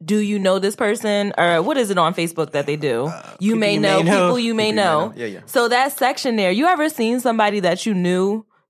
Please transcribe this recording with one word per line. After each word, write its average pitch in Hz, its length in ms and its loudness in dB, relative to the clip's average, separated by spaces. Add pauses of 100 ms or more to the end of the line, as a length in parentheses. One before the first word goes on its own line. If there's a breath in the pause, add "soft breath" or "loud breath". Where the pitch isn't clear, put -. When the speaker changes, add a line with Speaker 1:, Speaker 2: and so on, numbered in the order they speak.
Speaker 1:
"Do 185 140 0
you 208 220 0
know 190 200 2
this 196 160 -2
person?" 208 640 -2
Or 170 240 2
what 262 160 -2
is 233 140 0
it 185 80 -2
on 170 160 2
Facebook 165 380 -4
that 143 120 -2
they 147 120 -2
do? 135 320 -2
Speaker 2:
Uh, - 300 -14
Speaker 1:
You 208 140 0
Speaker 2:
people 220 80 0
Speaker 1:
may 208 140 2
Speaker 2:
you 208 60 0
Speaker 1:
know, 196 220 4
Speaker 2:
may 170 80 4
know. 190 180 4
Speaker 1:
people 247 100 2
you 233 160 -2
may 214 160 0
Speaker 3:
People - 0 -
you - 20 0
may - 0 -
Speaker 1:
know. 185 360 2
Speaker 3:
know. 214 60 -16
Yeah, 117 120 -8
yeah. 95 180 -10
Speaker 1:
So 240 240 0
that 262 300 0
section 247 380 0
there, 190 140 2
you 220 180 2
ever 311 200 2
seen 240 320 -2
somebody 214 400 0
that 180 240 0
you 226 80 0
knew, 185 540 0 (240)